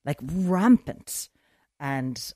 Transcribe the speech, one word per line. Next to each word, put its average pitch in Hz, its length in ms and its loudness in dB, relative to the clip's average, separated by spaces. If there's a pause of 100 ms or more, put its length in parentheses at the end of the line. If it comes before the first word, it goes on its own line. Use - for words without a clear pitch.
like, 143 160 -4
rampant. 185 1080 2 (500)
And 131 420 -4 (140)